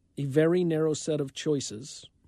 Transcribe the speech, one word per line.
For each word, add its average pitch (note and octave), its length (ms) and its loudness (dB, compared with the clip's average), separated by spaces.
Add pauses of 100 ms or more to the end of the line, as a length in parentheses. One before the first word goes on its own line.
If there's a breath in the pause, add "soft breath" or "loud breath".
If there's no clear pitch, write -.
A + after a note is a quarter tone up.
(160)
a C#3+ 80 -4
very D#3 380 4
narrow D#3+ 320 2
set D3+ 260 -2
of C#3 140 -6
choices, C3+ 720 -4 (220)